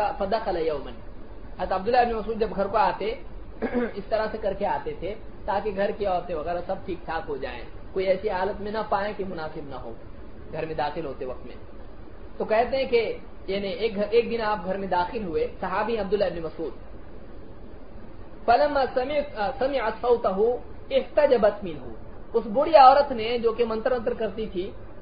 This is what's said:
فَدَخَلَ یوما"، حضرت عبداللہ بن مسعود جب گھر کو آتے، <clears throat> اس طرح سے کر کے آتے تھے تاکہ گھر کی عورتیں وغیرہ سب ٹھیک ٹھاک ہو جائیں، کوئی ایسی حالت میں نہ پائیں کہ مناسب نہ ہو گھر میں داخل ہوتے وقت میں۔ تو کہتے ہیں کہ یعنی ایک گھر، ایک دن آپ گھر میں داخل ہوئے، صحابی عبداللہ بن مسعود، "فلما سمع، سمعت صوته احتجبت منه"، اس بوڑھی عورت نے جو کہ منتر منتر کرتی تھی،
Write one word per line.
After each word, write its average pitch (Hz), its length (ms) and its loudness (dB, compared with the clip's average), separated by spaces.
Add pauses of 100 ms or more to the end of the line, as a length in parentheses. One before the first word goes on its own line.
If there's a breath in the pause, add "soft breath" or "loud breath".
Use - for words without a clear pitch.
(180)
فَدَخَلَ 202 380 0
یوما"، 147 340 -2 (680)
حضرت 180 140 -2
عبداللہ 233 400 4
بن 220 60 -2
مسعود 214 220 -2
جب 220 160 2
گھر 196 100 2
کو 202 100 0
آتے، 196 380 2 (460)
<clears throat> 240 340 -2
اس 202 140 -6
طرح 214 240 0
سے 220 80 -4
کر 190 120 0
کے 196 140 -2
آتے 147 340 -2
تھے 190 140 -4 (300)
تاکہ 208 320 0
گھر 202 140 2
کی 202 160 -2
عورتیں 175 280 0
وغیرہ 165 320 -2
سب 190 80 -2 (100)
ٹھیک 170 200 -6
ٹھاک 160 240 -4
ہو 147 80 -4
جائیں، 123 260 -6 (300)
کوئی 190 140 0
ایسی 190 240 4
حالت 196 300 -2
میں 208 120 -6
نہ 220 60 -2 (100)
پائیں 202 280 0
کہ 196 120 -4
مناسب 160 360 -6
نہ 135 100 -8
ہو 123 180 -8 (600)
گھر 156 140 -4
میں 160 80 -6
داخل 151 320 -2
ہوتے 131 180 -6
وقت 127 220 -8
میں۔ 110 80 -10 (840)
تو 208 80 -4
کہتے 220 320 2
ہیں 269 80 2
کہ 220 320 2 (300)
یعنی 196 220 -2
ایک 196 260 -2
گھر، 208 160 0
ایک 220 200 4
دن 226 100 0
آپ 214 240 0
گھر 185 120 -2
میں 196 120 -4
داخل 208 360 0
ہوئے، 160 220 0 (140)
صحابی 214 380 0
عبداللہ 202 260 2
بن 170 180 -2
مسعود، 156 300 -6 (1700)
"فلما 277 400 6 (100)
سمع، 262 540 0 (100)
سمعت 247 420 0
صوته 233 560 4 (340)
احتجبت 254 760 4
منه"، 147 240 -8 (440)
اس 226 140 2
بوڑھی 294 300 6
عورت 269 360 12
نے 233 260 0
جو 226 140 2
کہ 240 120 2
منتر 226 340 2
منتر 240 160 -2
کرتی 220 320 -2
تھی، 190 240 -4 (320)